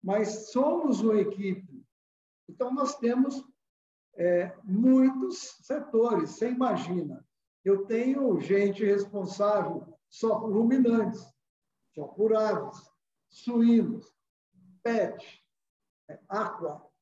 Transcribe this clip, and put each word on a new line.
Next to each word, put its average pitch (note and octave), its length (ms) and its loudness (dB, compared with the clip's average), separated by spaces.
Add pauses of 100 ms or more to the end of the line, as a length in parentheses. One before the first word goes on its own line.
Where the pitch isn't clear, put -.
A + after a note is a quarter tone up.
Mas G#3 480 -2
somos C#4+ 520 0
uma G#3+ 180 4
equipe. G3 640 -6 (640)
Então, B3 260 -6
nós C4+ 240 -2
temos, B3+ 440 0 (720)
é, F3+ 460 0
muitos C4 1000 2
setores, A3+ 680 0
você A#3+ 200 -4
imagina. F3+ 760 -4 (400)
Eu G3 220 2
tenho B3 520 0
gente G3 460 0
responsável G3+ 1120 -2 (140)
só A3 280 -2
por A3 140 -4
ruminantes, A#3 720 2 (680)
só D3 140 -10
por A3 280 2
aves, G#3+ 400 -2 (540)
suínos, A#3 840 2 (680)
pet, - 600 -4 (680)
é, - 180 -18
aqua. E3+ 560 -8 (180)